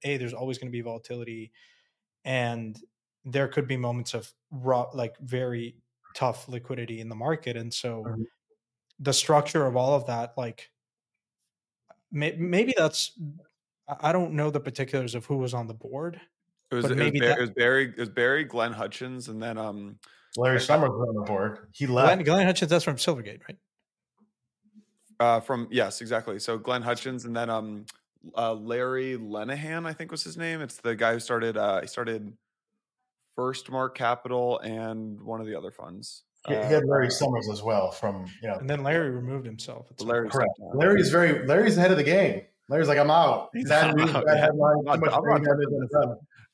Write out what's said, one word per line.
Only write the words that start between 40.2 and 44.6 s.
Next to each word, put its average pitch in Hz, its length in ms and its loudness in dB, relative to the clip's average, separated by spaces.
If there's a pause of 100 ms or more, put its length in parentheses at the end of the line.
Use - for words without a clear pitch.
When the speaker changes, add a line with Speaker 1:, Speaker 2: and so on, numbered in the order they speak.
Speaker 1:
point. 107 80 -6
Speaker 2:
Correct. 123 240 2
Speaker 3:
stepped - 160 -14
down. 131 60 -2
Speaker 2:
Larry's 185 320 6
very, 165 360 4
Larry's 190 300 6
ahead 180 140 8
of 185 60 6
the 143 80 2
game. 170 380 4 (260)
Larry's 147 200 2
like, 143 100 4
"I'm 147 120 6
out. 151 420 4
Speaker 3:
He's - 160 -4
Speaker 2:
Bad 156 220 6
Speaker 3:
"I'm 151 60 2
Speaker 2:
news, 156 180 2
Speaker 3:
out. 139 100 2
Speaker 2:
bad 151 120 6
Speaker 3:
Yeah. 151 60 4
Speaker 2:
headlines, 147 460 4